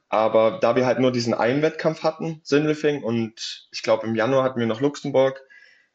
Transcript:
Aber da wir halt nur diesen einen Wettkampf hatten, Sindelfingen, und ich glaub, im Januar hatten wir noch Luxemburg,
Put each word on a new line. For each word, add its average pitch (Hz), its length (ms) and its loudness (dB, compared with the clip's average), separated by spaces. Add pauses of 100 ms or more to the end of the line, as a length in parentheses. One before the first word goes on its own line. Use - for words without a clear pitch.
Aber 110 520 2
da 117 140 2
wir 127 100 2
halt 127 140 2
nur 127 120 4
diesen 117 220 -2
einen 127 280 0
Wettkampf 160 420 -2
hatten, 160 400 -4
Sindelfingen, 147 600 0
und 113 680 -6
ich - 120 -12
glaub, 113 200 2
im 113 120 -2
Januar 131 280 2
hatten 127 160 -2
wir 117 80 0
noch 113 140 -2
Luxemburg, 135 600 0 (540)